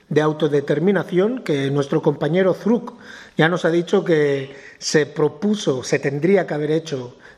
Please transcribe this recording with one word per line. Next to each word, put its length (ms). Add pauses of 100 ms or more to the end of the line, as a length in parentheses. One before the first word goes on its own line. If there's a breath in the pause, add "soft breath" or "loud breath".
de 120
autodeterminación 1200
que 280
nuestro 320
compañero 500
Zruk 400 (420 loud breath)
ya 140
nos 160
ha 60
dicho 340
que 500 (220 loud breath)
se 300
propuso, 760
se 140
tendría 480
que 80
haber 160
hecho 480 (200 loud breath)